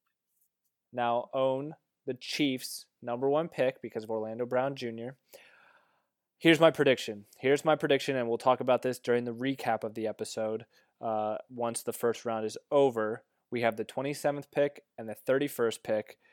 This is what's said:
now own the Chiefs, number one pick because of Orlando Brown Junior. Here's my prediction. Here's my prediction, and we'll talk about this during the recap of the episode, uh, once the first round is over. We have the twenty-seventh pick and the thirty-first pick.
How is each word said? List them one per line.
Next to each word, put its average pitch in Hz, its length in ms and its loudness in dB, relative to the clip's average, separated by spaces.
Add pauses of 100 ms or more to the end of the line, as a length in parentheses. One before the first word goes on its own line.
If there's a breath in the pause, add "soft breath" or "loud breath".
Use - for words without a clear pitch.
(920)
now 120 420 -2
own 135 420 -2 (320)
the 131 80 -4
Chiefs, - 680 -4 (160)
number 120 280 -2
one 156 200 2
pick 131 320 -2
because 113 220 -8
of 110 80 -10
Orlando 113 340 -4
Brown 127 300 -2
Junior. 120 420 -10 (1200 soft breath)
Here's 165 220 6
my 160 120 8
prediction. 123 540 2 (120)
Here's 139 260 2
my 156 120 4
prediction, 139 400 2
and 123 120 -2
we'll 117 120 0
talk 127 220 4
about 123 200 2
this 127 180 -2
during 120 260 2
the 120 80 -6
recap 123 500 -2
of 110 100 -4
the 110 140 -4
episode, 110 580 -4 (340)
uh, 110 380 -2 (120)
once 120 340 -4
the 113 100 -4
first - 320 0
round 113 200 -2
is 107 120 -6 (140)
over. 120 520 2 (280)
We 120 100 -2
have 117 140 2
the 107 80 -4
twenty-seventh 143 680 -4
pick 143 320 0 (140)
and 113 100 -10
the 107 60 -8
thirty-first 127 720 0
pick. 107 340 -2 (160)